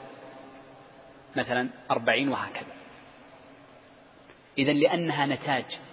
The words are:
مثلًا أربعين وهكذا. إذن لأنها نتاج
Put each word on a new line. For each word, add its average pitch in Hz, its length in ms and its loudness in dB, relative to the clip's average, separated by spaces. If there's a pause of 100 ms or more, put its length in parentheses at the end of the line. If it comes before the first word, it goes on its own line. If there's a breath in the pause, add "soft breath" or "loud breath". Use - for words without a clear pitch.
(1400)
مثلًا 123 340 0 (220)
أربعين 123 380 4
وهكذا. - 440 -4 (1800)
إذن 143 180 4
لأنها 151 500 4
نتاج 131 400 0 (280)